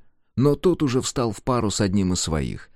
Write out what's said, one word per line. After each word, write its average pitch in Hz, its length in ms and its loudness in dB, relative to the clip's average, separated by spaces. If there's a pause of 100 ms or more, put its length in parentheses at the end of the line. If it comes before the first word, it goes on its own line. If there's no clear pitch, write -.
(360)
но 143 200 4
тот 175 260 0
уже 131 200 0
встал 120 300 -2
в - 120 -12
пару 120 260 0
с 95 120 -2
одним 95 320 2
из 90 80 -2
своих. 71 540 -4